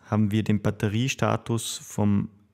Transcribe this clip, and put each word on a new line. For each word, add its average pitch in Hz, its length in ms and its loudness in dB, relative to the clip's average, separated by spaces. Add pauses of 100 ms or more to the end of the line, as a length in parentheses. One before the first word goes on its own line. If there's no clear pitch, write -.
haben 107 260 2
wir 110 120 2
den 107 180 0
Batteriestatus 110 1160 -2
vom 104 520 0 (240)